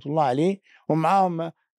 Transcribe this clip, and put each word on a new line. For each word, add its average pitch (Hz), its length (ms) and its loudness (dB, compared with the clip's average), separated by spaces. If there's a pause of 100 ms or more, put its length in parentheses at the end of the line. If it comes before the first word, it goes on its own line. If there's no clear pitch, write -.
الله 151 180 0
عليه، 151 380 0 (280)
ومعاهم، 165 640 0 (280)